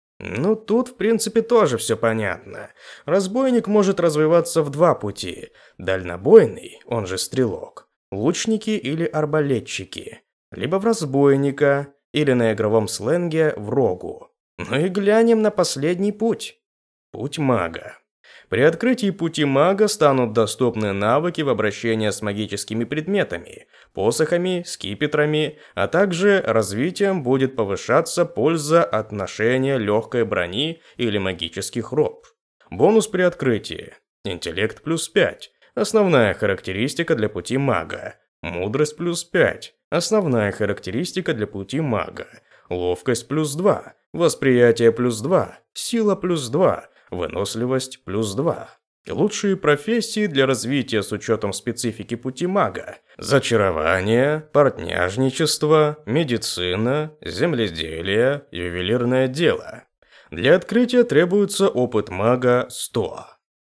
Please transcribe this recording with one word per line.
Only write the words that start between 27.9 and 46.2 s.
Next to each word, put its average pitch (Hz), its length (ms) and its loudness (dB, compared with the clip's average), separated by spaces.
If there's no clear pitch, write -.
польза 156 580 2
от 107 280 -2
ношения 123 680 0
легкой 113 480 0
брони 101 560 -4
или 107 220 0
магических 95 720 -6
роб. - 340 -2
Бонус 208 360 4
при 180 140 -2
открытии. - 720 -2
Интеллект 90 560 -6
плюс 160 280 -6
пять. - 420 -2
Основная 151 580 4
характеристика 104 800 -2
для 107 160 0
пути 98 280 -4
мага. 110 580 -2
Мудрость 104 560 -2
плюс 170 260 -4
пять. - 520 -2
Основная 156 600 0
характеристика 110 800 -4
для 107 120 -2
пути 101 360 -6
мага. 113 460 -4
Ловкость 90 580 -2
плюс 147 260 -2
два. 151 400 0
Восприятие 123 800 4
плюс 120 300 -2
два. 135 380 0
Сила 214 420 0
плюс 165 340 -2